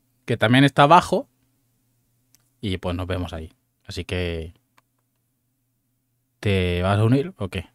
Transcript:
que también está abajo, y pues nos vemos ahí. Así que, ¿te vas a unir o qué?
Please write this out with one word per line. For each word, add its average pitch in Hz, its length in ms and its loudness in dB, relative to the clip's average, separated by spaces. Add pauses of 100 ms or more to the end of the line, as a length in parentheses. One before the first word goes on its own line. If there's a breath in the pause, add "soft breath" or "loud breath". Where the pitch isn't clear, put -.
(240)
que 117 120 -4
también 127 280 4
está 143 180 4
abajo, 185 460 4 (1300)
y 92 180 -4
pues 90 180 -6
nos 90 100 -8
vemos 90 260 -8
ahí. 80 200 -14 (340)
Así 92 180 -12
que, 87 480 -6 (1900)
¿te 90 420 -2
vas 101 160 0
a 110 60 2
unir 139 320 0
o 98 120 -8
qué? 98 260 -10